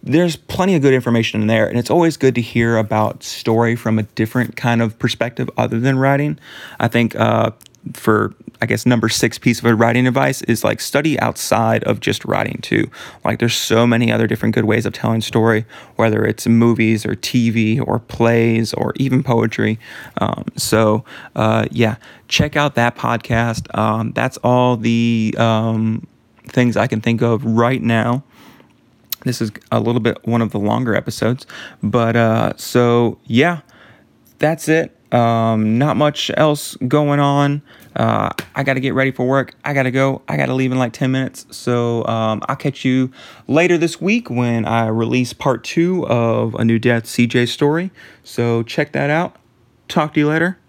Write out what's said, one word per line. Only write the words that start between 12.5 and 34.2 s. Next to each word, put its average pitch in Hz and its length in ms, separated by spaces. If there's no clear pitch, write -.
too. - 280
Like, 113 140
there's 117 160
so 113 300
many 117 260
other 113 160
different 110 280
good 117 100
ways 110 200
of - 80
telling 113 280
story, 110 440
whether 107 300
it's 107 220
movies 113 580
or 101 100
T 117 340
V 110 300
or 117 200
plays 117 720
or - 240
even 131 260
poetry. 113 560
Um, - 260
so, 110 480
uh, 110 360
yeah, 110 240
check - 280
out 147 200
that 120 200
podcast. 117 840
Um, 110 340
that's 120 260
all 123 400
the, 117 600
um, 113 680
things 120 300
I 104 100
can 110 140
think 113 200
of 117 240
right 117 360
now. 117 420
This 123 180
is 110 100
a 113 80
little 117 220
bit 110 240
one 117 160
of 110 100
the 104 80
longer 110 360
episodes, - 500
but, 113 340
uh, 113 400
so 120 720
yeah, 147 360